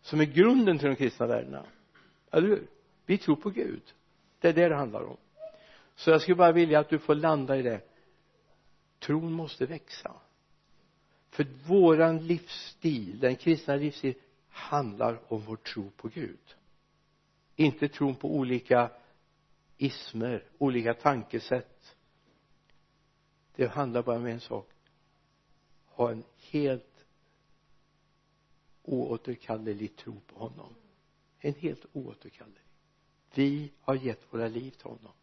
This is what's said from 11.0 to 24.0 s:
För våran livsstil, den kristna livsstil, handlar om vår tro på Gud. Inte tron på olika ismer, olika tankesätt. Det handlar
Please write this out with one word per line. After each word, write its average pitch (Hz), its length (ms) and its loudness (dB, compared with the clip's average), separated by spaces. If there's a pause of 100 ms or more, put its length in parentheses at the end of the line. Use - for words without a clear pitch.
För 147 160 -4 (200)
våran 165 600 6
livsstil, 139 960 -4
den 127 160 2
kristna 160 380 0
livsstil, 143 400 -4 (340)
handlar 117 840 -4
om 110 80 -6
vår 110 160 -12
tro 98 340 -12
på - 180 -14
Gud. - 460 -14 (1000)
Inte 151 320 2
tron 139 260 -2
på 151 200 -8
olika 123 560 2 (840)
ismer, 120 680 -6 (140)
olika 120 360 0
tankesätt. - 1000 -4 (1600)
Det 131 100 0
handlar 123 360 -4